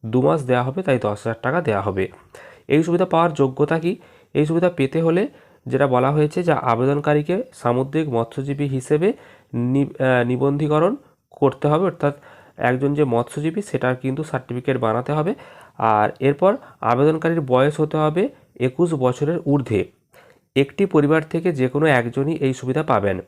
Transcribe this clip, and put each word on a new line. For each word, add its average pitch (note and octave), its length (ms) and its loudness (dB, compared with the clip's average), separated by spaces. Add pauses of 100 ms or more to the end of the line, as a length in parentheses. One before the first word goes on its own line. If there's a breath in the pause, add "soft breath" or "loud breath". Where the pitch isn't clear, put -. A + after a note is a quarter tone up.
দু B2 160 0
মাস D3+ 220 2
দেয়া B2 180 0
হবে, C3+ 200 -4
তাই C3+ 160 0
দশ G#2 200 -4
হাজার A2+ 240 -4
টাকা D3 180 -2
দেয়া G#2+ 200 -2
হবে। G2 280 -2 (600 loud breath)
এই D3+ 140 4
সুবিধা E3+ 240 0
পাওয়ার E3 260 2
যোগ্যতা D3 460 0
কি? E3 180 -2 (380 soft breath)
এই D3 120 2
সুবিধা E3+ 240 2
পেতে D#3+ 320 -2
হলে F3 260 2 (380 soft breath)
যেটা B2+ 200 2
বলা B2+ 240 2
হয়েছে D3+ 320 0
যে E3+ 100 2
আবেদনকারীকে D3 920 0 (100)
সামুদ্রিক C3+ 560 -2
মৎস্যজীবী C3+ 560 -4
হিসেবে D3+ 480 0 (420 loud breath)
নি-, B2+ 440 0
আহ, B2+ 280 2
নিবন্ধীকরণ D3 680 0 (340 soft breath)
করতে - 380 0
হবে, D#3 160 2
অর্থাৎ D3+ 300 -2 (420 loud breath)
একজন C3 380 0
যে D3 100 2
মৎস্যজীবী D3 580 -2
সেটার B2+ 340 -2
কিন্তু C3+ 260 -6
সার্টিফিকেট B2+ 540 -4
বানাতে A#2+ 360 -2
হবে। D#3 220 -2 (440 loud breath)
আর G#2+ 300 2 (120)
এরপর D3 360 2 (240 loud breath)
আবেদনকারীর D#3 600 2
বয়স C3+ 400 2
হতে D#3 160 -2
হবে D#3 320 0 (320 soft breath)
একুশ D#3+ 340 0
বছরের C3+ 520 0
ঊর্ধ্বে। B2+ 440 0 (680 soft breath)
একটি C#3 300 0
পরিবার D#3 360 4
থেকে E3 300 -2
যে C3 160 0
কোনো D3 180 0
একজনই C3+ 480 0
এই C3+ 200 -2
সুবিধা C3 280 -4
পাবেন। G2+ 460 0